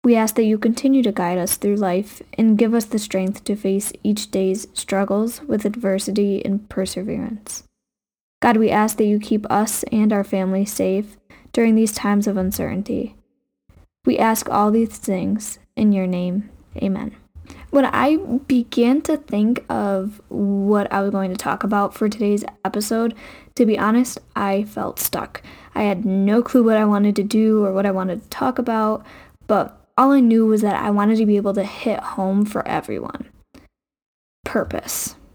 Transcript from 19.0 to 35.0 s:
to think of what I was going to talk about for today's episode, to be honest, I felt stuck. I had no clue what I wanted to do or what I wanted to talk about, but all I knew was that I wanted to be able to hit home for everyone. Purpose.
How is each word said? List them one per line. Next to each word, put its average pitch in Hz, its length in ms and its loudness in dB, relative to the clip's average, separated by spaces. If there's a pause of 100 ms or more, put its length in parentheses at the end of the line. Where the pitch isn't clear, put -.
to 311 160 0
think 226 540 -2
of 202 580 -2
what 202 640 0
I 196 80 0
was 196 120 -2
going 190 180 -2
to 185 80 -6
talk - 260 -4
about 202 300 0
for 214 160 0
today's 208 340 0 (180)
episode, 226 520 -2 (400)
to 247 100 -2
be 214 140 2
honest, 226 400 0 (180)
I 202 280 -2
felt 208 340 -8
stuck. - 420 -8 (340)
I 214 100 -2
had 202 200 0
no 196 380 2
clue 247 200 2
what 220 140 4
I 214 80 4
wanted 208 320 2
to 196 80 0
do 214 400 2
or 196 80 0
what 196 140 0
I 202 40 2
wanted 185 320 -4
to - 60 -20
talk - 300 -4
about, 220 440 -2 (440)
but - 340 0 (160)
all 269 140 6
I 277 80 6
knew 226 260 6
was 214 180 4
that 208 120 2
I - 160 -2
wanted 208 280 4
to 226 80 4
be 208 100 4
able 202 180 0
to 196 80 0
hit - 380 -4
home 196 440 0
for - 220 -4
everyone. - 640 -6 (1160)
Purpose. - 720 -6 (200)